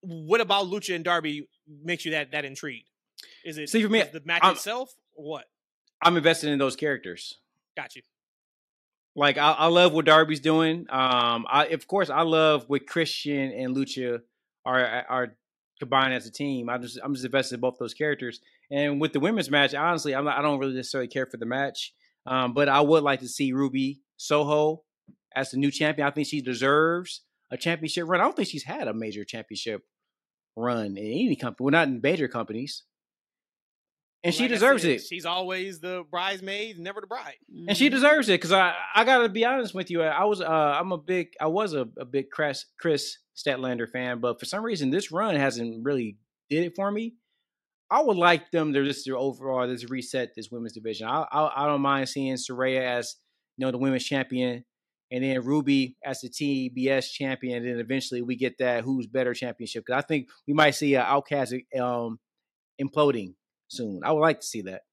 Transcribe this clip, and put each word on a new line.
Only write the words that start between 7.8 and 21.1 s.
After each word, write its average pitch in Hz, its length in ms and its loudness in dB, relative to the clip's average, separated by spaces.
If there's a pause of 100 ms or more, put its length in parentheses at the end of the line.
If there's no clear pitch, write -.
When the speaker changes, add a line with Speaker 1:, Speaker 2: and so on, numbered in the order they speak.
Speaker 1:
you. 127 60 -20 (1120)
Speaker 2:
Like, 143 220 4
I, 151 140 6
I 147 140 4
love 175 260 8
what 156 120 0
Darby's 156 360 8
doing. 160 480 2
Um, 123 640 2
I, 147 220 4
of 147 160 -6
course, 185 220 0
I 143 120 2
love 156 460 4
what 139 180 -2
Christian 143 680 -2
and 127 240 -4
Lucha 127 440 -4 (440)
are, 127 160 2 (280)
are 123 280 -2 (420)
combined 131 360 2
as 113 120 -6
a 110 40 -14
team. 131 400 -4
I'm 123 100 -2
just, 120 220 -12
I'm 143 100 -4
just 127 140 -6
invested 127 300 -2
in 117 40 -8
both 123 180 -2
those 120 140 -6
characters. 139 480 -4 (300)
And 143 300 0
with 156 120 0
the 143 80 0
women's 175 300 0
match, 143 240 4
honestly, 151 400 0
I'm 139 100 -2
not, 139 140 0
I 143 40 0
don't 147 180 2
really 135 140 -2
necessarily 127 340 -6
care 131 180 -4